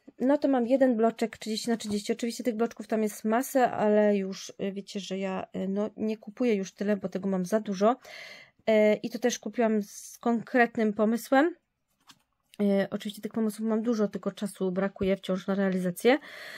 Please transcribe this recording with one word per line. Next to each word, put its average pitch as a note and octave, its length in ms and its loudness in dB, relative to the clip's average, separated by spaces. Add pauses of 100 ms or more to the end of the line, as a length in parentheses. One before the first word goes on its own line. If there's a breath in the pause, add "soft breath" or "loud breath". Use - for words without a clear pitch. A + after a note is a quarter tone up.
(200)
No C#4 180 4
to D4 100 0
mam B3+ 200 2
jeden B3+ 300 4
bloczek A3+ 400 0
trzydzieści G#3+ 320 -6
na A#3 80 0
trzydzieści. G#3 360 -4
Oczywiście A#3 300 -6
tych A#3+ 120 0
bloczków A3+ 320 -4
tam A3 160 0
jest G#3+ 220 -4
masę, A#3+ 460 2
ale G#3 460 4
już, F#3+ 420 -6
yy, G3 120 -4
wiecie, G3 280 -10
że F#3+ 180 -8
ja, F#3+ 360 -6
yy, F#3+ 140 -4
no, G3+ 300 -2
nie G#3+ 200 -4
kupuję A3+ 380 -2
już F#3+ 180 -4
tyle, G3+ 240 -2
bo F#3+ 120 -6
tego G3 200 -4
mam F#3+ 160 0
za A3 140 0
dużo. G#3+ 360 2 (720 loud breath)
Yy, G#3+ 360 6
i A#3+ 60 -6
to A#3 100 -6
też A#3+ 200 0
kupiłam A3 440 0
z - 340 -16
konkretnym A#3 760 0
pomysłem. A#3 640 2 (1040)
E, G3 300 4
oczywiście G#3 300 -8
tych G#3+ 100 -8
pomysłów A3 360 -2
mam A3 140 0
dużo, G#3+ 260 0
tylko G3 240 -6
czasu F#3+ 400 -4
brakuje G3 460 0
wciąż F#3+ 300 -4
na G3 80 0
realizację. F#3+ 640 2 (400 loud breath)